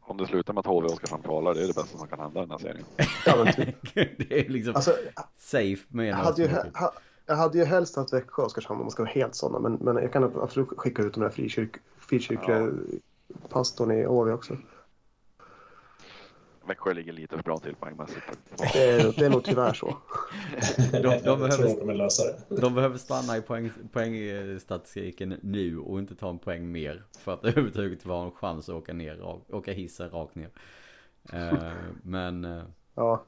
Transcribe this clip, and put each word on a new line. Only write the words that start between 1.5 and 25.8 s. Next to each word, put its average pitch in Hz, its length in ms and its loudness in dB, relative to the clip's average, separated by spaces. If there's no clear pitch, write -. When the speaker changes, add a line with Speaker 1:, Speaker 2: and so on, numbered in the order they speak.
Speaker 1:
det 80 100 0
är 95 40 0
det 90 80 0
bästa 76 220 -6
som 80 100 -10
kan 76 120 -10
hända 78 200 -6
i 95 40 -2
den 82 80 -10
här 78 60 -8
serien. - 280 -10
Speaker 2:
Ja, 123 180 8
men 107 100 6
typ. - 400 -4
Speaker 3:
<laughs> - 360 0
Det 139 160 4
är - 40 -10
liksom 117 260 -2
Speaker 2:
Alltså, 135 200 4
Speaker 3:
safe 98 520 0
med 113 140 -2
en 110 60 0
Speaker 2:
jag 98 60 0
hade 156 260 2
ju 196 60 4
Speaker 3:
avsnitt. 139 280 0
Speaker 2:
he-, - 40 -6
ha-, 180 140 0
jag 151 100 2
hade 160 220 4
ju 175 80 8
helst 175 300 2
haft 131 180 -2
Växjö 127 280 0
och 127 60 4
Oskarshamn 110 320 -6
om 120 60 -2
man 113 60 -6
ska - 120 -2
vara 110 80 -4
helt 117 240 0
såna, - 240 -2
men, 117 140 0
men 120 220 2
jag 123 180 0
kan 135 100 4
absolut 127 540 0
skicka 123 260 -2
ut 104 100 0
de 110 60 -4
där 107 100 2
frikyrk-, 110 500 -4
frikyrkliga 110 600 2
Speaker 1:
Ja. 113 100 2
Speaker 2:
pastorn 123 420 2
i 110 120 4
H 123 200 6
V 113 100 4
också. - 240 -6
Speaker 1:
Växjö 95 240 0
ligger 85 200 -6
lite 78 220 -10
för 80 80 -4
bra 80 140 0
till 80 180 -8
poängmässigt. - 480 -10
Speaker 2:
Det 135 340 6
är, 113 280 6
det 147 60 8
är 143 40 8
nog 131 140 4
tyvärr 123 300 4
så. - 140 -4
Speaker 3:
<laughs> - 100 -4
De, 127 100 2
de 127 100 4
Speaker 4:
Jag 123 120 2
tror 135 140 4
Speaker 3:
behöver, 135 300 4
Speaker 4:
de 107 80 4
kommer 101 180 -2
lösa 101 300 2
det. - 120 0
Speaker 3:
de 123 140 4
behöver 127 220 2
stanna 127 400 -2
i 113 40 -2
poäng, 113 300 -6
poängstatistiken 98 1500 -6
nu 95 380 -2